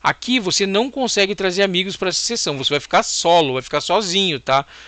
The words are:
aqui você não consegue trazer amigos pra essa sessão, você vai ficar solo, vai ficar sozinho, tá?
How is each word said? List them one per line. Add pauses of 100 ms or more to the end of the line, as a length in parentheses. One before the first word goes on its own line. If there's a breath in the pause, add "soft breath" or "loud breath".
aqui
você
não
consegue
trazer
amigos
pra
essa
sessão,
você
vai
ficar
solo,
vai
ficar
sozinho,
tá? (240 loud breath)